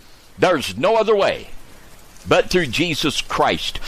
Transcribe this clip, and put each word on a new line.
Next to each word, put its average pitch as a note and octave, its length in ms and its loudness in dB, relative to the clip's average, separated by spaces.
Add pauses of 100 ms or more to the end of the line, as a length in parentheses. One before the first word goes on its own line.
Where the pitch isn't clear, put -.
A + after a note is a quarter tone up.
(400)
There's D3 380 0
no F#3 180 2
other A3 200 4
way D3+ 340 0 (760)
but D#3 240 2
through F3+ 180 2
Jesus D3 540 -2
Christ. - 680 -2